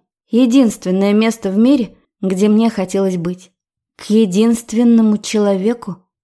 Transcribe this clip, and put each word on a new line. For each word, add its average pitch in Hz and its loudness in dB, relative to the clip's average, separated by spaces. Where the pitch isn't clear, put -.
единственное 220 0
место 220 0
в 190 -4
мире, 247 0
где 190 -2
мне 220 2
хотелось 190 -4
быть, 180 -10
к - -8
единственному 220 2
человеку, 208 -2